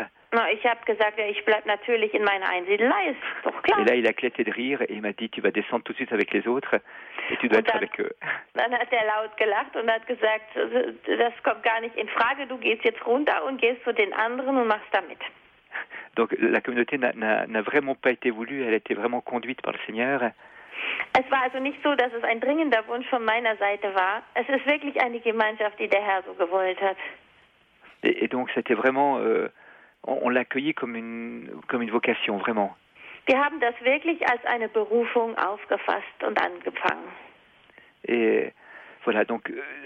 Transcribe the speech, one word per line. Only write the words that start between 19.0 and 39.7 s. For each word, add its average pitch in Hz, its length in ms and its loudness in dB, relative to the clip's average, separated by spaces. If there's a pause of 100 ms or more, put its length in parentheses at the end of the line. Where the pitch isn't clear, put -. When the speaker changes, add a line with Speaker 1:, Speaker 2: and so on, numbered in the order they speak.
Speaker 2:
conduite 123 420 -6
par - 100 -4
le - 120 -6
Seigneur. 123 380 -2 (960)
Speaker 1:
Es 262 120 0
war 269 120 2
also 262 160 -2
nicht 277 240 -6
so, 294 140 4
dass 254 160 2
es 233 100 -6
ein 226 180 0
dringender 254 460 2
Wunsch 240 220 -6
von 240 160 0
meiner 220 320 0
Seite 202 380 -2
war. 196 280 0 (120)
Es 240 140 -2
ist 262 180 0
wirklich 294 360 0
eine 240 180 -2
Gemeinschaft, 220 580 0
die 220 100 -4
der 196 140 2
Herr 196 200 0
so 185 120 -12
gewollt 185 460 0
hat. 190 160 0 (1040)
Speaker 2:
Et, - 220 2
et - 40 -2
donc, 127 260 -4
c'était 120 200 2
vraiment, 131 440 2
euh, 107 300 2 (560)
on, 135 180 -2
on 123 60 2
l'a 123 120 4
accueilli 139 340 -2
comme 120 220 -6
une, 117 540 -10 (180)
comme 120 140 0
une 110 80 -4
vocation, 110 480 2
vraiment. 101 380 0 (500)
Speaker 1:
Wir 262 120 6
haben 294 220 2
das 240 220 2
wirklich 302 460 2
als 240 180 0
eine 226 220 0
Berufung 226 720 2
aufgefasst - 880 -2
und 208 140 0
angefangen. 175 680 -2 (960)
Speaker 2:
Et 113 480 2 (520)
voilà, 107 200 2
donc, 117 240 -6
euh, 110 140 -8 (240)